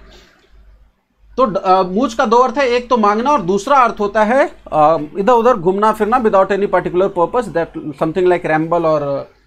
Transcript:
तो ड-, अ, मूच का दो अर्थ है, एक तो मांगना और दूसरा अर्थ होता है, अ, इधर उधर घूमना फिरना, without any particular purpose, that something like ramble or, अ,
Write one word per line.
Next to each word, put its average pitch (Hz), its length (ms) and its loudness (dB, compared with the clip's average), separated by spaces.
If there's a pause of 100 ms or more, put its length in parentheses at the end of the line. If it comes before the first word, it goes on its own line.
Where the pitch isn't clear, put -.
(1400)
तो 240 80 2
ड-, 190 140 -2
अ, 190 240 2
मूच 196 320 -2
का 269 120 0
दो 220 100 2
अर्थ 247 220 2
है, 277 100 2
एक 240 220 -2
तो 254 60 0
मांगना 220 340 0
और 285 120 0
दूसरा 196 360 0
अर्थ 226 220 0
होता 208 240 0
है, 262 220 2 (260)
अ, 156 260 4 (200)
इधर 196 140 2
उधर 240 240 4
घूमना 196 360 0
फिरना, 214 280 0
without 196 300 2
any 202 200 -2
particular 180 380 0 (100)
purpose, 202 300 0
that 160 300 -6
something 156 460 -4
like 175 220 0
ramble 165 400 0
or, 156 160 0
अ, 139 200 -6 (240)